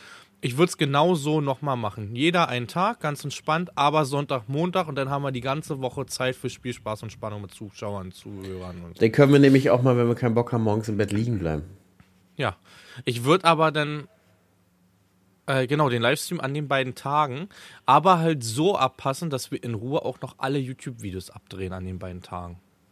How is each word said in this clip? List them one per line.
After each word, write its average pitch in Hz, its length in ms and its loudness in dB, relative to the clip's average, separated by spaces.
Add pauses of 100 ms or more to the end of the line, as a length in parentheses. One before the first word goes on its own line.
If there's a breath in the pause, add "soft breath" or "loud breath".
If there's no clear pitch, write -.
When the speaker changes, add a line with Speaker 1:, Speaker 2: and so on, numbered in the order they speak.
(400 soft breath)
Speaker 1:
Ich 123 180 -6
würd's 170 200 2
genau 151 380 2
so 151 260 0
nochmal 139 360 -2
machen. 107 380 -6
Jeder 165 320 2
einen 123 200 -4
Tag, 202 320 -2
ganz 147 240 -6
entspannt, 156 520 -4
aber 147 300 2
Sonntag, 139 420 -4
Montag 175 400 -2
und 147 80 -8
dann 135 140 -2
haben 143 140 -4
wir 139 80 -4
die 127 100 -6
ganze 135 400 -6
Woche 131 240 -4
Zeit 127 300 -4
für 127 160 -8
Spiel, 123 220 -10
Spaß - 280 -8
und 110 100 -12
Spannung 104 300 -10
mit 98 140 -14
Zuschauern, 101 560 -10
Zuhörern 92 720 -12
und 85 140 -16
so. - 40 -2
Speaker 2:
Dann 113 100 6
können 139 220 8
wir 139 60 10
nämlich 135 320 8
auch 123 100 6
mal, 123 160 6
wenn 120 100 4
wir 120 60 4
keinen 117 220 0
Bock 120 180 0
haben, 117 100 2
morgens 110 260 0
im 104 80 -2
Bett 104 140 0
liegen 110 280 0
bleiben. 80 240 -2 (720)
Speaker 1:
Ja. 120 200 -2 (480 loud breath)
Ich 120 200 -4
würd 170 220 4
aber 160 260 4
dann, 147 360 -4 (1400)
äh, 131 180 2
genau, 147 240 2
den 120 140 0
Livestream 151 360 0
an 135 140 -4
den 147 140 -4
beiden 131 260 0
Tagen, 147 560 -2 (380 loud breath)
aber 160 320 6
halt 160 240 0
so 147 340 0
abpassen, 135 540 -2
dass 131 180 -6
wir - 140 -8
in 120 100 -6
Ruhe 123 320 -4
auch 127 160 -8
noch 135 160 -12
alle 139 220 -2
YouTube-Videos 113 720 -10
abdrehen 95 420 -10
an 92 100 -10
den 92 140 -8
beiden 90 240 -12
Tagen. 87 380 -12 (320)